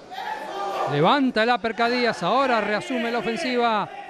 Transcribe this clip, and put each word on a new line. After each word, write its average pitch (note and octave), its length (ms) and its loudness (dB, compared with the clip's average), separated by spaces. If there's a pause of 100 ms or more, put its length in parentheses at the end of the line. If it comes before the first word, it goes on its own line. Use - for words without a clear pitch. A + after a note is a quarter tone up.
(920)
Levanta A3 540 4
el A#3 60 2
uppercut A#3 380 0
Díaz, A#3+ 340 0
ahora A#3 380 2
reasume A#3 520 -2
la A#3+ 60 0
ofensiva A3+ 680 0 (220)